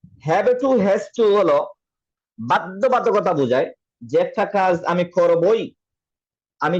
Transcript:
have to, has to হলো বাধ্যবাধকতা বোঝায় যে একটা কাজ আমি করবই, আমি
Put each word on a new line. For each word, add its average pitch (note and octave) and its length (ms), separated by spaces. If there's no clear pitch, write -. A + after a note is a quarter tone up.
have G3+ 220
to, C4+ 60
has G3 160
to A#3 80
হলো D#3 200
বাধ্যবাধকতা G3+ 880
বোঝায় C3 280
যে D3 140
একটা G3 200
কাজ F#3 180
আমি F3 120
করবই, F3 460
আমি F3+ 140